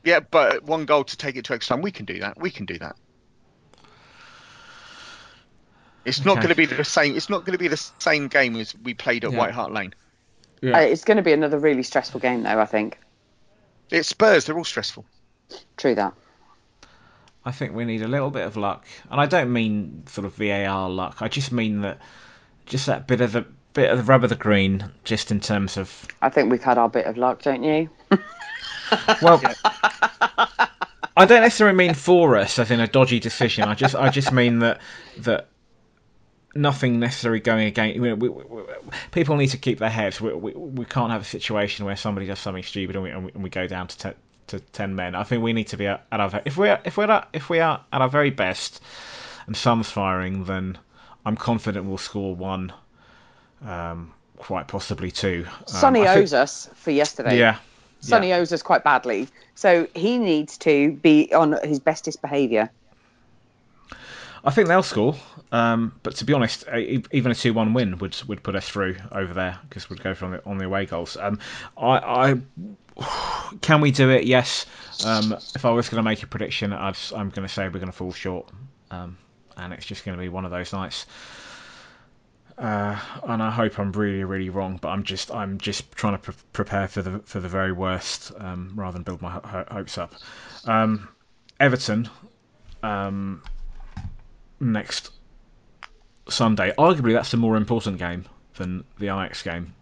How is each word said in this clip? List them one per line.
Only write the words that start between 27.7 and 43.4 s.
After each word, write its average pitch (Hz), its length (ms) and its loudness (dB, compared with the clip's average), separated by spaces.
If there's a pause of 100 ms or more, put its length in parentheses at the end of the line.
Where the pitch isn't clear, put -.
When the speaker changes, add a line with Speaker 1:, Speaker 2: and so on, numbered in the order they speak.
Speaker 3:
<laughs> 190 80 6 (1040)
Speaker 2:
Well, 170 200 10
Speaker 1:
Yeah. - 120 0 (1600)
Speaker 2:
I 185 100 12
don't 233 160 10
necessarily 214 340 6
mean 175 180 6
for 165 420 6
us, 98 220 2
as 117 120 2
in 117 100 4
a 113 80 4
dodgy 127 320 4
decision. 110 440 0
I 104 100 0
just, 131 200 2
I 131 160 4
just 139 220 0
mean 120 280 4
that, 117 200 2 (380)
that 110 300 -2 (1080)
nothing 139 440 2
necessarily 117 400 0
going 110 280 2
against. 110 320 -2
We, 120 120 0
we, 110 160 -2
we, 67 160 -8
we, 110 180 -14 (500)
people 151 240 2
need 139 120 4
to 135 80 -2
keep 123 220 -2
their 110 120 0
heads. 107 300 -2
We, 107 140 -2
we, 95 180 -6
we 135 320 -10
can't 120 280 -2
have 104 100 -4
a - 20 -12
situation 104 600 -4
where 98 100 -6
somebody 98 300 -6
does 95 140 -8
something 92 240 -8
stupid 95 320 -6
and 95 80 -6
we, 90 60 -8
and 92 160 -10
we, - 60 -14
and 98 120 -12